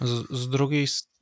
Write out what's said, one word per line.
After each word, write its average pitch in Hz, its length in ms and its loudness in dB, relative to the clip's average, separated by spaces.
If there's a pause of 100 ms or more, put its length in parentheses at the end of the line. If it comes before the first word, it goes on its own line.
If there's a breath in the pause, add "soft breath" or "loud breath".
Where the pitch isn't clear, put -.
Z, 120 380 -2
z 123 100 -4
drugiej 143 360 2
s-, - 240 -4 (140)